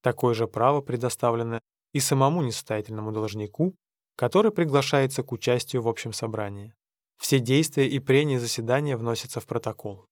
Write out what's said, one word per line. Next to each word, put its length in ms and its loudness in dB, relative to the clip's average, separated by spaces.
Такое 320 2
же 140 -2
право 320 2
предоставлено 800 -2
и 80 -2
самому 420 2
несостоятельному 680 -6
должнику, 640 -4
который 360 4
приглашается 720 2
к 100 -8
участию 480 -2
в 80 0
общем 240 -6
собрании. 600 -8
Все 220 2
действия 480 2
и 120 -2
прения 400 4
заседания 580 -2
вносятся 420 -6
в 60 -12
протокол. 680 -8